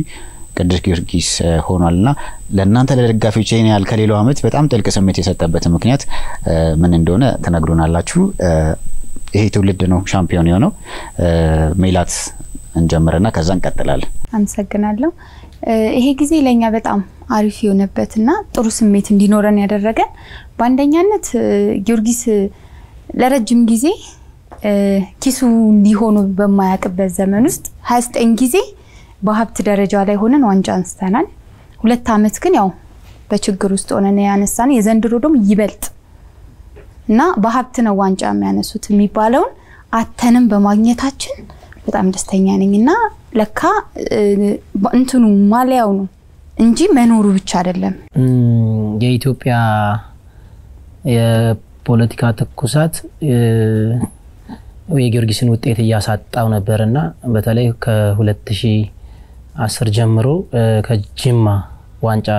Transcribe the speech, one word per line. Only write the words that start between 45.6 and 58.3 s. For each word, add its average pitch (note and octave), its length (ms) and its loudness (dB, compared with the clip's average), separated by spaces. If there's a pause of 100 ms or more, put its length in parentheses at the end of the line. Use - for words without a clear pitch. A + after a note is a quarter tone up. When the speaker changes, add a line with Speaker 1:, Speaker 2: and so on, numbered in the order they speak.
Speaker 2:
ነው G3 140 -2 (520)
እንጂ A3+ 200 4 (140)
መኖሩ A#3 400 4
ብቻ F#3+ 240 -2
አይደለም። F#3 380 -2 (180)
Speaker 3:
እም፣ B2+ 200 2 (680)
የኢትዮጵያ B2 540 0 (1500)
የፖለቲካ A#2 1120 0 (120)
ትኩሳት፣ D3+ 600 -2 (300)
እ፣ C3 120 0 (1600)
የጊዮርጊስን A#2+ 540 0
ውጤት A2+ 300 0
እያሳጣው A2 720 -2
ነበርና A2 500 0 (300)
በተለይ A2+ 380 0 (140)
ከሁለት G#2 720 0